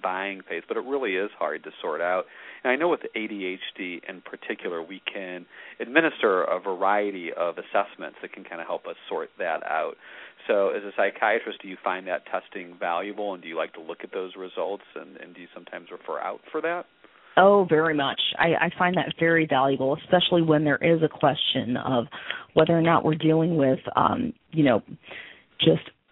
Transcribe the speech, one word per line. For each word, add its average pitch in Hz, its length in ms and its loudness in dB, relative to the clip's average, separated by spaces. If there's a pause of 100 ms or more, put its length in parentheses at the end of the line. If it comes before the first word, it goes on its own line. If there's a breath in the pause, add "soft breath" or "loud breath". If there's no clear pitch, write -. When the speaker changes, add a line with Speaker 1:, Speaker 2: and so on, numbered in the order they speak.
Speaker 1:
buying 95 420 -6
phase." 85 260 -8
But 110 80 -4
it 110 80 -4
really 123 320 -2
is 101 240 -4
hard 78 240 -6
to 80 80 -16 (100)
sort 80 180 -6
out. 90 260 -2 (360 loud breath)
And 127 80 0
I 127 60 2
know 165 120 0
with 160 160 -2 (120)
A 107 100 -4
D 101 200 -8
H 95 140 -8 (160)
D 90 320 -8
in 92 120 -14
particular, 90 600 -8
we 90 200 -12 (120)
can 90 320 -10 (360 loud breath)
administer 117 640 2
a 90 160 0
variety 95 720 0
of 85 260 -4
assessments 95 640 -6
that 92 100 -12
can 98 120 -16
kinda 82 180 -12
help 87 240 -8
us 85 100 -10 (120)
sort 82 300 -6
that 80 260 -4
out. 80 320 -4 (500 loud breath)
So 101 240 4
as 101 120 -4
a 101 140 -10
psychiatrist, 104 640 0
do 98 80 -16
you 92 160 -12
find 92 220 -4
that 90 200 -6
testing 90 480 -10
valuable, 98 600 -4
and 87 80 -14
do 85 60 -14
you 80 80 -10
like 82 180 -4
to 85 60 -16
look 82 220 -12
at 92 80 -14
those 92 260 -10
results, 92 480 -8 (120)
and, 80 220 -16
and 87 160 -20
do 90 80 -20
you 87 120 -18
sometimes 87 360 -16
refer 82 280 -10
out - 220 -8 (100)
for 156 120 -4
that? 170 240 -4 (500 soft breath)
Speaker 2:
Oh, 196 320 8
very 160 260 4
much. 139 260 -2 (180)
I, 165 160 4
I 170 240 0
find 180 180 2
that 160 240 0
very 165 260 4
valuable, 135 560 2
especially 180 380 4
when 156 240 4
there 143 180 2
is 165 200 4
a 151 60 4
question 127 680 0
of 131 300 0 (480 loud breath)
whether 160 220 6
or 165 40 4
not 165 240 4
we're 156 100 4
dealing 160 420 4
with, 135 220 4 (160)
um, - 380 2 (180)
you 156 140 4
know, 120 180 4 (800 loud breath)
just 160 220 4 (300)